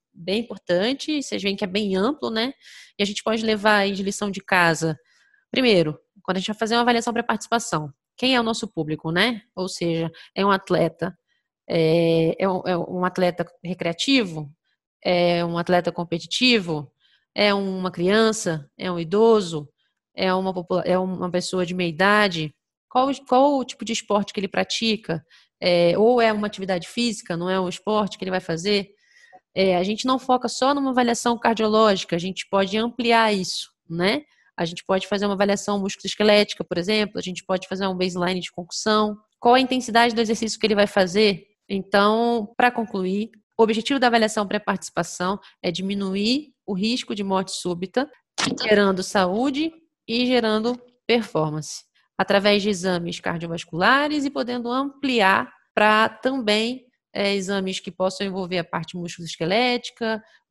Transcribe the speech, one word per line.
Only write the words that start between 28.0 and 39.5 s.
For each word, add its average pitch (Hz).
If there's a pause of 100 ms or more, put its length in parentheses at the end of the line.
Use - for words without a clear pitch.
que -
ele 190
vai 185
fazer. 202 (680)
É, 185
a 175
gente 208
não 262
foca 254
só 269
numa 269
avaliação 240
cardiológica, 214
a -
gente 185
pode 196
ampliar 233
isso, - (200)
né? 190 (340)
A 175
gente 165
pode 190
fazer 208
uma 202
avaliação 202
musculoesquelética, 208
por 175
exemplo, 208
a 180
gente 180
pode 185
fazer 196
um 185
baseline 180
de -
concussão, 214 (220)
qual 240